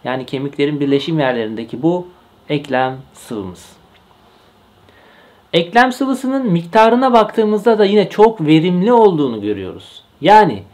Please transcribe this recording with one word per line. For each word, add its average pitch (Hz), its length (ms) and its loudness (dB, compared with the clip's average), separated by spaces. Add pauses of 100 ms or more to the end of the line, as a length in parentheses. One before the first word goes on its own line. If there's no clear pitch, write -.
yani 127 220 -8
kemiklerin 143 540 -4
birleşim 143 380 -2
yerlerindeki 117 640 -4
bu 175 240 -2 (420)
eklem 131 480 -4 (160)
sıvımız. 95 640 -14 (1800)
Eklem 226 400 2
sıvısının 262 540 -4
miktarına 226 640 2
baktığımızda 214 640 2
da 214 60 4
yine 202 240 2
çok 220 320 2
verimli 175 520 2
olduğunu 151 480 2
görüyoruz. 95 640 -8 (160)
Yani 165 420 4 (120)